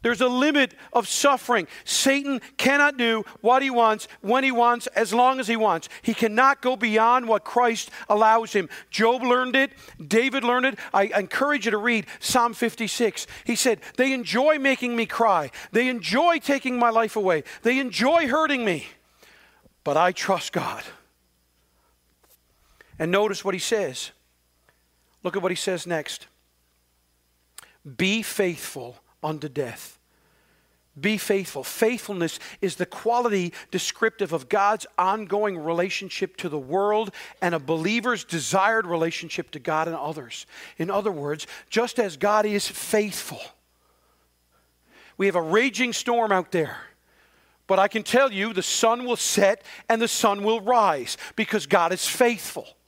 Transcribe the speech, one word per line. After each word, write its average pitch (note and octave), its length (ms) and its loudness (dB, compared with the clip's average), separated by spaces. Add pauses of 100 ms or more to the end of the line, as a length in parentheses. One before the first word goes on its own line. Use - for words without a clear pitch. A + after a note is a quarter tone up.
There's A#3 200 0
a B3+ 80 4
limit C4+ 460 2 (180)
of A3+ 160 2
suffering. B3 580 2 (160)
Satan C#4 560 0 (160)
cannot C#4+ 400 4
do A3+ 300 0 (160)
what B3+ 200 6
he C4+ 80 -2
wants, A3+ 380 2 (140)
when B3 240 2
he C4+ 60 4
wants, A#3+ 360 2
as G3+ 260 -2
long B3+ 280 4
as G3+ 80 -6
he A#3 80 0
wants. G3 320 0 (120)
He A3+ 120 -2
cannot A#3+ 480 4
go B3+ 160 0
beyond A3+ 500 2
what G#3+ 160 2
Christ A#3+ 480 0 (160)
allows A3 460 4
him. F#3 160 -2 (200)
Job A#3 340 0
learned B3+ 340 2
it. C4+ 160 2 (340)
David B3 380 2
learned B3 220 2
it. C4 120 -2 (140)
I G3 140 4
encourage A3 580 -2
you A3+ 60 2
to G#3+ 60 -2
read A3 300 0 (140)
Psalm A#3 320 2
fifty-six. - 720 -2 (160)
He A#3 140 -2
said, A3+ 240 0 (160)
"They C4+ 160 4
enjoy C4 440 2
making B3+ 380 0
me A3+ 100 0
cry. F3 460 2 (220)
They A#3+ 160 2
enjoy B3+ 500 2
taking C4 400 -2
my A#3 120 4
life A3 260 0
away. F3+ 260 2 (200)
They B3 140 2
enjoy C4+ 520 2
hurting C#4+ 340 0
me. F3 240 -2 (960)
But D3 140 0
I F3+ 160 4
trust - 400 -2
God." - 320 -6 (2000)
And D#3+ 140 -2
notice G3+ 320 0
what F#3+ 100 -2
he F#3 60 -4
says. F3+ 520 -4 (1120)
Look F3+ 120 -6
at G3 60 -4
what F3+ 100 0
he F3+ 60 -4
says F3+ 280 -4
next. E3 420 -8 (1700)
"Be G#3 260 0
faithful C#3+ 800 -6 (180)
unto D3+ 280 -6
death." B2+ 480 -8 (1000)
Be G#3 180 0
faithful. F#3+ 460 -4
Faithfulness G3+ 760 -2 (220)
is F#3 160 -2
the F#3 80 -2
quality A3 680 0 (160)
descriptive F#3+ 600 -4
of C#3 160 -4
God's G#3 380 2 (120)
ongoing G3+ 600 0
relationship F3 800 -4
to F3+ 100 -8
the D3+ 100 -6
world G3 560 -2 (280)
and F3 120 0
a E3 60 -2
believer's F3+ 640 -2
desired F#3+ 640 0
relationship E3 640 -4
to D3+ 80 -14
God D#3 280 -2
and E3 80 -6
others. C#3+ 500 -10 (320)
In E3 120 -4
other G3+ 220 0
words, D3 360 -6 (220)
just A#3 300 -2
as F#3+ 160 0
God G#3 300 2
is G3+ 220 -2
faithful, - 760 -4 (1800)
we F#3+ 80 0
have G3 100 0
a F3 60 2
raging A3 520 0
storm A#3 380 0
out F#3 200 0
there. - 360 -4 (800)
But F#3+ 120 4
I G3+ 100 4
can A3 140 -4
tell C4 280 2
you, G3+ 220 -4
the F#3 100 -4
sun A#3+ 420 0
will A#3+ 120 -2
set - 460 2 (240)
and A3+ 140 2
the A#3 60 0
sun G3+ 360 2
will A3 180 2
rise F#3+ 560 2 (180)
because G#3 300 -2
God E3+ 280 4
is - 140 -4
faithful. - 720 -2 (100)